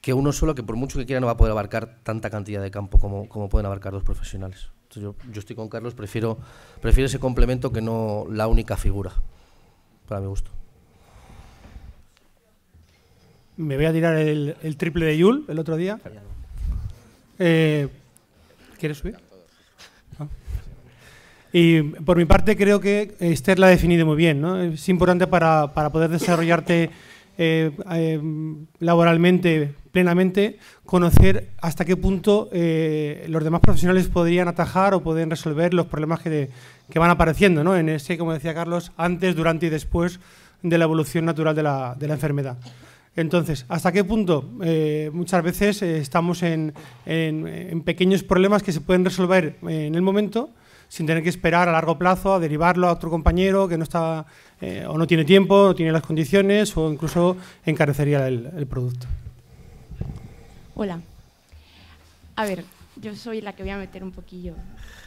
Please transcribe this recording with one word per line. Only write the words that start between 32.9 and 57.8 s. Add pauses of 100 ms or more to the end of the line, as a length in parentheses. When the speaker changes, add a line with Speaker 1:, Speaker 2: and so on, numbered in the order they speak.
Speaker 2:
los
demás
profesionales
podrían
atajar
o
pueden
resolver
los
problemas
que,
de, (400)
que
van
apareciendo,
¿no?
En
ese,
como
decía
Carlos,
antes,
durante
y
después (440)
de
la
evolución
natural
de
la,
de
la
enfermedad. (580)
Entonces,
¿hasta
qué
punto? (140)
Eh,
muchas
veces,
eh,
estamos
en, (320)
en,
en
pequeños
problemas
que
se
pueden
resolver, (120)
eh,
en
el
momento, (400)
sin
tener
que
esperar
a
largo
plazo
a
derivarlo
a
otro
compañero
que
no
está, (340)
eh,
o
no
tiene
tiempo,
no
tiene
las
condiciones,
o
incluso (260)
encarecería